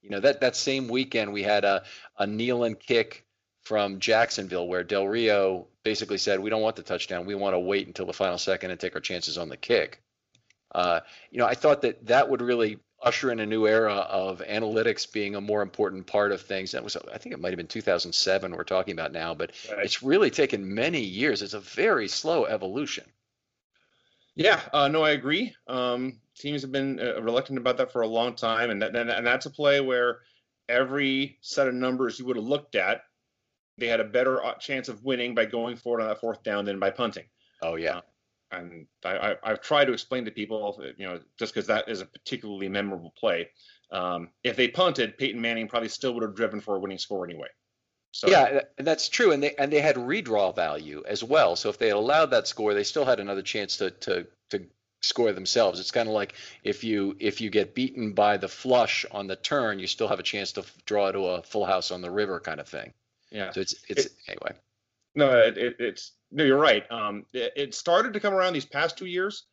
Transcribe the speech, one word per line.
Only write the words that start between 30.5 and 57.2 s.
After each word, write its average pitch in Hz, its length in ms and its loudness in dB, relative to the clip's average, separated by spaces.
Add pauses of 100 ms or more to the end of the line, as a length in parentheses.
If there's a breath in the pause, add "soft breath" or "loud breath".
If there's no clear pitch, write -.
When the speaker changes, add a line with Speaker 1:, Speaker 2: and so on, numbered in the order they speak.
Speaker 2:
every 135 720 0
set - 260 0
of 127 80 0
numbers 127 440 -2
you 127 80 -12
would 127 100 -2
have 110 80 -4
looked 143 320 -2
at, 95 260 0 (760)
they 120 100 -2
had 113 120 2
a 107 40 2
better, 127 400 0
uh, 117 100 -4
chance 131 340 -8
of 110 160 -14
winning 123 300 -2
by 113 100 4
going 117 320 -4
for 120 220 -2
it 113 40 0
on 107 60 0
that 104 120 -4
fourth 113 220 -6
down 101 220 -2
than 98 140 -4
by 98 120 2
punting. 107 340 -4 (380)
Speaker 1:
Oh, 82 140 -2
yeah. 82 220 -2
Speaker 2:
Uh, - 20 -10 (500)
and 87 360 -14 (180)
I, 92 140 -2
I, 104 240 -2
I've 110 180 -2
tried 143 260 4
to 127 60 0
explain 120 320 -4
to 107 60 -6
people, 104 520 -6 (140)
you 95 100 -12
know, 90 140 -8 (160)
just 113 160 -6
'cause - 140 -4
that - 220 0
is 104 120 -6
a - 60 -12
particularly 101 600 -8
memorable 95 500 -4
play. 85 320 0 (400 soft breath)
Um, 90 400 -4 (120)
if 120 140 -2
they 123 120 4
punted, 151 500 0
Peyton 120 220 -4
Manning 113 280 -2
probably 113 200 -2
still 123 260 -4
would 117 80 -2
have 101 120 -4
driven 107 260 -2
for 101 160 -2
a - 20 -2
winning 95 200 -6
score 92 260 -6
anyway. 87 240 -12 (600)
So - 160 -4
Speaker 1:
Yeah, 139 360 6 (160)
and 135 80 -4
that's 156 240 0
true. 214 220 4
And 143 100 2
they, 143 140 0
and 143 140 0
they 147 120 4
had 147 140 4
redraw 123 600 0
value 76 500 -4
as 107 160 -4
well. 117 340 6
So - 120 -2
if 101 80 -4
they 113 120 2
had 101 80 4
allowed 139 340 4
that 113 180 4
score, 107 240 0
they 101 120 2
still 143 200 0
had 123 160 2
another 101 220 -4
chance 101 340 -4
to, 95 140 -2
to, 90 360 -4 (220)
to 95 160 -4 (380)
score 117 300 2
themselves. 95 460 2
It's 92 120 -6
kinda 113 200 0
like 104 240 -2 (300 loud breath)
if 101 200 -2
you, 98 360 0